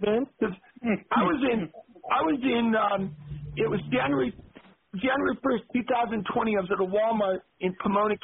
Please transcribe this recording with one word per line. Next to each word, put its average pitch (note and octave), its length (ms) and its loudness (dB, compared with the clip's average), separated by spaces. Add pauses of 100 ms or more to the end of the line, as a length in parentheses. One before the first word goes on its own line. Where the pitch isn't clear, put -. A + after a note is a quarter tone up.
Vince G#3+ 280 2 (120)
'cause F#3+ 160 -2 (560)
I - 100 4
was D#4+ 180 2 (120)
in, G3+ 160 -2 (400)
I - 160 2
was D4+ 160 0
in, A#3 340 2
um, G3+ 380 0 (480)
it A4+ 80 2
was - 120 0 (120)
January, C4 400 0 (640)
January A3 480 0
first, C4 200 0 (120)
two B3 160 0
thousand A3+ 400 0
twenty. A3 240 0
I G3 80 2
was F3+ 80 -2
at F#3+ 80 0
a F#3+ 80 2
Walmart G#3 560 2 (160)
in F#3 140 0 (100)
Pomona, G#3 400 2